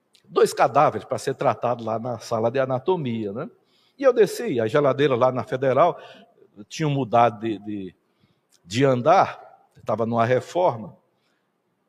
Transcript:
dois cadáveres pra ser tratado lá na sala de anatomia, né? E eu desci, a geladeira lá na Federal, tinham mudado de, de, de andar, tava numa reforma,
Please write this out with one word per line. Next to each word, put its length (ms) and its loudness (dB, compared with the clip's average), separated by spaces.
dois 280 0
cadáveres 520 2
pra 120 -6
ser 160 -6
tratado 500 -2
lá 140 -4
na 220 -8
sala 320 -2
de 80 -4
anatomia, 720 -4
né? 180 -10
E 60 -8
eu 100 4
desci, 460 0
a 80 0
geladeira 480 2
lá 160 2
na 120 -6
Federal, 560 0
tinham 200 -4
mudado 500 2
de, 180 -6
de, 380 -12
de 220 0
andar, 560 2
tava 220 -2
numa 200 0
reforma, 680 -2